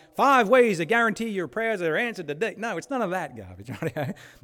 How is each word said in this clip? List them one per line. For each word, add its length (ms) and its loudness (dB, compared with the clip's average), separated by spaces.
"five 320 6
ways 300 6
to 60 0
guarantee 440 0
your 200 -4
prayers 340 -4
are 140 0
answered 320 -4
today." 280 -4
No, 200 -6
it's 140 -10
none 120 -2
of 80 -2
that 260 -6
garbage, 340 -14
<laughs> 120 -8
right? 320 -4